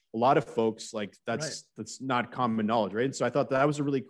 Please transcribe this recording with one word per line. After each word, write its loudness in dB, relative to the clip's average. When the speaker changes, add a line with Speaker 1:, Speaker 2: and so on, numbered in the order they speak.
Speaker 1:
a -2
lot 6
of 0
folks, -2
like, -6
that's, -4
Speaker 2:
Right. -10
Speaker 1:
that's -12
not -2
common 0
knowledge, 2
right? 0
And -2
so 0
I 0
thought 0
that 4
was 2
a -2
really 0